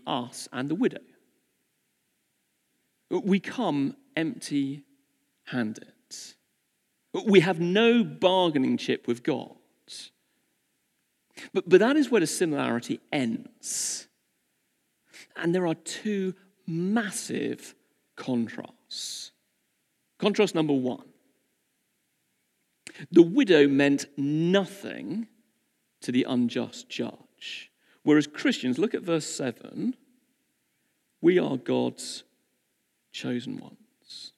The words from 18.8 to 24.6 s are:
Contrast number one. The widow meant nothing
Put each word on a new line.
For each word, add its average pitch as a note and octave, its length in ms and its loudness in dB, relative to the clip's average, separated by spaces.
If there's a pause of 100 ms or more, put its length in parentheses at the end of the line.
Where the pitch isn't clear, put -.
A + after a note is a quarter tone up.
Contrast G3+ 360 2
number D#3 180 0
one. B2+ 320 -2 (2000)
The E3+ 120 10
widow F3 440 6
meant C#3 400 2 (100)
nothing D#3+ 1120 -2 (760)